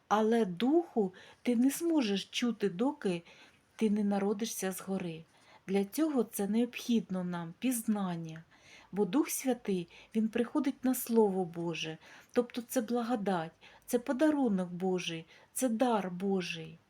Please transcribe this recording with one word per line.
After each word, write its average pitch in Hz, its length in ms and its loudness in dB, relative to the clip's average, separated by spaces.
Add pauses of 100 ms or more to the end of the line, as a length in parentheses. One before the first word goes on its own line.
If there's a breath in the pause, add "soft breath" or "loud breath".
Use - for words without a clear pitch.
Але 220 380 4
Духу 220 680 2 (280 loud breath)
ти 247 140 0
не 247 140 6
зможеш 277 560 0
чути, 226 440 -2
доки 185 540 -2 (520 loud breath)
ти 220 140 2
не 208 140 2
народишся 202 680 0
згори. 180 520 -6 (440 soft breath)
Для 196 180 2
цього 277 380 0
це 202 240 -2
необхідно 220 760 0
нам, 175 360 -6
пізнання. 185 840 -2 (480 loud breath)
Бо 196 140 2
Дух 247 240 0
Святий, 214 600 -2 (260 loud breath)
Він 220 140 2
приходить 247 560 -2
на 254 100 2
Слово 208 500 2
Боже, 165 520 -6 (340 loud breath)
тобто 240 300 0
це 247 200 -2
благодать, 208 680 -2 (340 loud breath)
це 247 140 0
подарунок 247 680 2
Божий, 175 560 -2 (280 loud breath)
це 254 160 0
дар 220 420 2
Божий. 170 680 -4 (100)